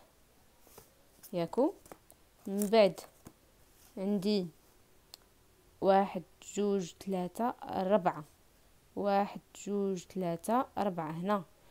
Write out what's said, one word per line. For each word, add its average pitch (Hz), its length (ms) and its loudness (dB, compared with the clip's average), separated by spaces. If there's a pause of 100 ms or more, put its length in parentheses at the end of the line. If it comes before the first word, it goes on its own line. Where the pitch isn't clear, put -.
(1300)
ياكو. 196 400 0 (760)
من 202 200 -2
بعد 202 320 6 (1000)
عندي 202 500 0 (1300)
واحد، 190 420 4 (300)
جوج، 196 400 0 (120)
ثلاثة، 190 580 -4
أربعة. 185 600 0 (720)
واحد، 196 440 0 (260)
جوج، 196 340 -2
ثلاثة، 185 680 -2 (100)
أربعة 170 340 -2
هنا. 185 320 0 (280)